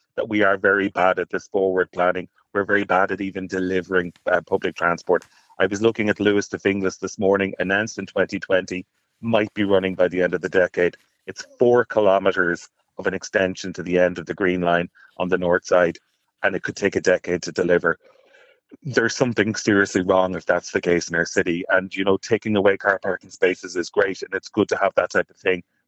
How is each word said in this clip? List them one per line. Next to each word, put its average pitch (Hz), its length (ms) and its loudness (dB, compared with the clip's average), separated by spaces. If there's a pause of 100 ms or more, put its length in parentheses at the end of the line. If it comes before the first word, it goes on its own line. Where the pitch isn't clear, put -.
(160)
that 113 120 -6
we 107 140 0
are 98 140 4
very 98 320 2
bad 92 320 0
at 87 100 -6
this 92 160 -6
forward 92 460 0
planning. 90 360 -2 (240)
We're 101 120 0
very 101 200 0
bad 95 280 0
at 95 80 -6
even 95 260 -8
delivering, 92 640 -2 (140)
uh, 90 140 2
public 92 340 -4
transport. 85 500 0 (360)
I 95 60 2
was 101 160 -4
looking 110 260 2
at 101 100 0
Lewis 101 300 2
to 92 100 -6
Finglas 98 400 -2
this - 180 -10
morning, 98 440 0
announced 98 380 -2
in 98 80 -8
twenty 95 340 -2
twenty, 92 460 -4 (340)
might 110 340 0
be 104 100 -2
running 95 300 2
by 90 120 2
the 90 160 -2
end 87 120 0
of 85 80 -4
the 92 60 -4
decade. 87 480 0 (300)
It's - 200 -16 (120)
four 123 280 4
kilometres 95 840 2 (300)
of 95 80 -4
an 92 80 -2
extension 92 580 -2
to 87 100 -10
the 87 160 -2
end 90 200 2
of 82 80 -8
the 90 80 -6
Green 92 260 0
Line 87 300 0 (260)
on 92 120 -2
the 92 100 2
north 90 260 0
side, 87 340 2 (440)
and 98 120 0
it 87 80 -6
could - 140 -8
take 98 180 -2
a 92 60 0
decade 87 420 0
to 85 100 -8
deliver. 87 460 0 (840)
There's 117 320 0
something 110 400 0
seriously 101 480 2
wrong 92 320 2
if 85 120 -10
that's 87 260 -2
the 101 80 -2
case 87 280 0
in 87 60 -6
our 82 100 0
city. 90 460 -2
And, 95 240 0
you 98 100 -4
know, 98 120 2
taking 107 400 -2
away 98 200 4
car 98 240 0
parking 95 300 -6
spaces 92 460 -2
is 87 120 -4
great, 98 320 -2
and - 140 -10
it's - 140 -8
good 101 220 -2
to 101 60 -4
have 95 200 0
that 90 140 0
type 90 200 -2
of 90 60 -20
thing. 90 260 -2 (260)